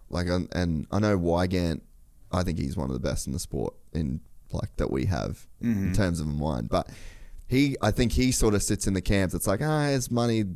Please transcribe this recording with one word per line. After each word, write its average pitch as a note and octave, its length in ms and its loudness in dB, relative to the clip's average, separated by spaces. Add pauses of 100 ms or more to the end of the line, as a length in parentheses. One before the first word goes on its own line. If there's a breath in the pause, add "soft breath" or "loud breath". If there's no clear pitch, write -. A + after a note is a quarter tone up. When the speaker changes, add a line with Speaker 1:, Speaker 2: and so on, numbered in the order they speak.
Speaker 1:
Like, F2 200 -2
and, F2+ 240 0
and E2 400 0
I G2+ 80 2
know G#2+ 180 4
Wygant, F2 640 0 (500)
I F#2 120 2
think E2+ 140 -4
he's C2+ 180 -4
one C2+ 120 -4
of C2 60 -4
the B1+ 60 -4
best - 260 -2
in C#2 60 -4
the C2+ 80 -4
sport B1+ 340 -6 (180)
in, D#2 280 -4 (320)
like, - 240 -6
that - 140 0
we C2 160 0
have A#1 400 -2 (140)
in A#2 140 0
Speaker 2:
Mm-hmm. G2 200 0
Speaker 1:
terms F2+ 260 2
of D2+ 80 -2
a - 20 -2
mind. C#2+ 380 -2
But F2 200 0 (600 loud breath)
he, C3+ 340 2
I G#2+ 80 4
think A2+ 220 2
he B2+ 180 4
sort A2+ 240 4
of G2+ 80 2
sits - 240 0
in G2 80 2
the F#2 60 0
camp F#2+ 320 2
that's F2 160 -2
like, G2+ 140 2
"Ah, D3+ 260 2
is C3+ 240 0
money A#2 320 2 (120)